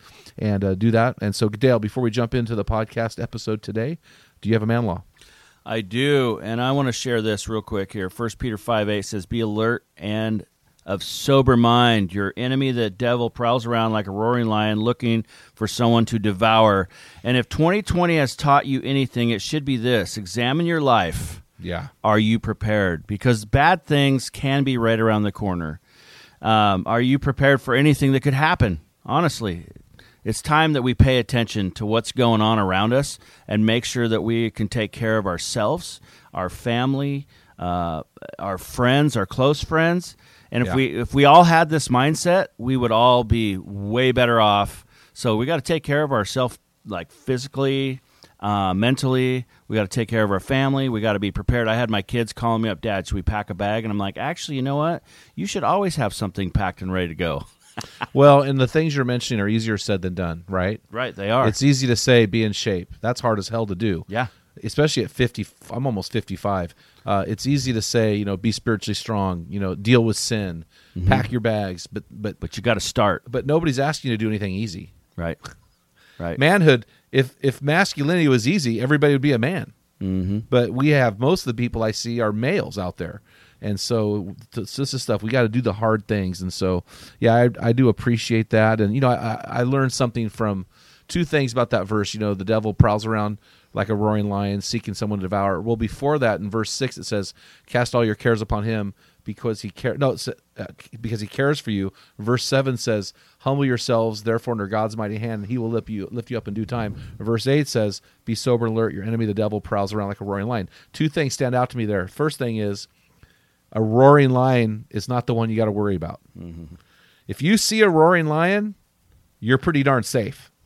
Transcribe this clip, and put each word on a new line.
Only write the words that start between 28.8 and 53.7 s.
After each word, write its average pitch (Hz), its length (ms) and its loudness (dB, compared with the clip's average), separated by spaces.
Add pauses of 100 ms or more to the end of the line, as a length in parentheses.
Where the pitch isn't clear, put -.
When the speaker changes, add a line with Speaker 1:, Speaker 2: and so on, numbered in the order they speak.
Speaker 2:
Honestly, 117 600 -2 (580)
it's 110 180 -4
time 156 300 2
that 135 100 0
we 123 120 2
pay 131 260 6
attention 110 500 -2
to 107 160 -8
what's 110 240 0
going 117 300 2
on 110 180 2
around 98 340 2
us 139 280 0 (260)
and 107 180 0
make 113 200 2
sure 120 240 -2
that 110 140 0
we 113 280 0
can 107 160 -4
take 107 240 -4
care 110 260 -2
of 101 120 -2
ourselves, 113 720 -4 (340)
our 92 160 -4
family, 135 800 -4 (280)
uh, 87 460 -4 (380)
our 95 180 -6
friends, 131 580 2
our 98 100 0
close 143 360 0
friends. 165 540 0 (340)
And 120 100 -2
if 127 60 0
Speaker 1:
Yeah. 90 80 -2
Speaker 2:
we, 131 140 2
if 113 260 -6
we 139 100 6
all 160 200 10
had 165 260 4
this 156 180 0
mindset, 151 600 2 (100)
we 127 180 -2
would 120 160 0
all 123 320 6
be 110 320 0
way 104 560 0
better 120 260 4
off. 101 460 2 (300)
So 113 220 0
we 117 100 0
gotta 156 160 -2
take 165 200 -2
care 147 200 0
of 143 100 -2
ourselves, 123 460 -2 (260)
like, 90 260 -10
physically, 135 920 -4 (360)
uh, 101 360 0
mentally. 127 720 0 (200)
We 107 100 -4
gotta 104 120 0
take 113 200 -4
care 113 140 2
of 104 80 2
our 98 100 0
family. 135 500 0
We 110 100 -2
gotta 104 180 0
be 101 120 -2
prepared. 113 380 -2
I 110 80 2
had 120 120 -2
my 104 140 -2
kids 117 320 -4
calling 113 260 0
me 113 80 0
up, 95 140 -6
"Dad, 98 240 -4
should - 80 -6
we 95 80 -4
pack 104 260 -2
a 101 60 -8
bag?" 104 300 -2